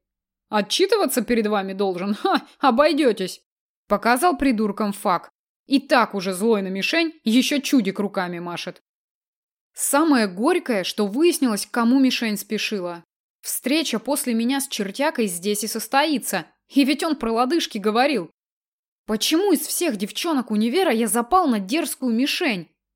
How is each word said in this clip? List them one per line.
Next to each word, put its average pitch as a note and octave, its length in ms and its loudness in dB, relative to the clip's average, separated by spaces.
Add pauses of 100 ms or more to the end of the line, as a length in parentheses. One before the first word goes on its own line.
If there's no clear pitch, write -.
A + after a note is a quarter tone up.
(480)
"Отчитываться C#4+ 720 0
перед A3+ 240 0
вами G3 260 -2
должен? G3 420 -2
Ха, F4 320 0 (120)
обойдётесь!" C4+ 840 2 (480)
Показал B3 480 2
придуркам G#3+ 560 0
фак. - 380 -4 (360)
И C4+ 140 2
так A#3+ 340 2
уже F#3+ 200 -4
злой G#3 260 2
на F#3+ 80 -4
мишень, D#4 560 -2
ещё B3+ 360 2
чудик G3 380 2
руками F#3+ 400 -4
машет. F3 440 -10 (880)
Самое C#4 560 2
горькое, A3+ 560 0
что G#3 220 -2
выяснилось, B3 600 0
к - 40 -20
кому A#3+ 280 4
мишень A#3+ 380 2
спешила. F#3 680 -6 (380)
Встреча C4+ 580 -2
после C4+ 340 -4
меня A#3+ 280 0
с C4+ 80 -6
чертякой A3+ 580 -2
здесь G3 380 -4
и - 20 -4
состоится. B3 800 -2 (220)
И C4+ 160 4
ведь C#4 180 0
он D#4+ 140 0
про A3+ 160 -4
лодыжки B3+ 460 -2
говорил. G#3+ 520 0 (760)
Почему D#4+ 460 2
из D4+ 80 4
всех D4+ 360 -2
девчонок B3+ 540 -4
универа A#3+ 420 2
я A3+ 160 0
запал D4+ 400 2
на A3+ 100 2
дерзкую A#3+ 560 -2
мишень? A#3+ 560 -2 (260)